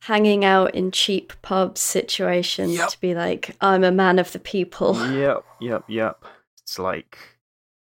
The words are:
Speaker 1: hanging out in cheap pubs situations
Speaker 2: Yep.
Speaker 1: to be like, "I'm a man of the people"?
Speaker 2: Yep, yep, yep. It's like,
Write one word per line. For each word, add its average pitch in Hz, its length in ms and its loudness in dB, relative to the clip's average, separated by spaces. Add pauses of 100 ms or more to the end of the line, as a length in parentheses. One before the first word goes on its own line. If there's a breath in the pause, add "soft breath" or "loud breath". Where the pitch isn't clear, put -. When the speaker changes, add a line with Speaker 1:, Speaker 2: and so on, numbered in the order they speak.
Speaker 1:
hanging 214 420 2
out 190 320 4
in 185 160 -2
cheap - 400 -2 (100)
pubs 190 380 -2
situations 180 960 -2
Speaker 2:
Yep. - 120 -2
Speaker 1:
to - 100 -10
be 180 160 -2
like, 180 460 -6
"I'm 190 240 4
a 180 60 4
man 185 280 4
of 175 140 -2
the - 60 -8
people"? 190 560 -2 (180)
Speaker 2:
Yep, 135 320 0 (160)
yep, 117 260 -6
yep. 110 380 -4 (360 loud breath)
It's - 160 -14
like, 92 400 -8 (760)